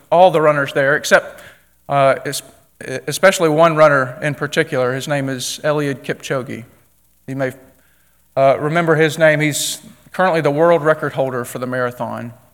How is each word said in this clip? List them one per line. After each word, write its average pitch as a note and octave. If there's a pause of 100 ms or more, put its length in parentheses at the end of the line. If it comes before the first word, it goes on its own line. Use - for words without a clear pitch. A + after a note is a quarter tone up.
(120)
all F3+
the D#3
runners D3
there, C#3+
except, - (460)
uh, C3+
es-, C#3+ (380)
especially D#3+
one D#3+
runner C#3+
in D3
particular. C#3
His C3+
name C#3
is B2+
Eliud D3
Kipchoge. A#2+ (640)
You C3+
may, C3 (840)
uh, C3+
remember D#3+
his D#3
name. D3+
He's - (320)
currently F3+
the D3
world E3
record D3+
holder B2+
for B2+
the B2
marathon. A#2+ (220)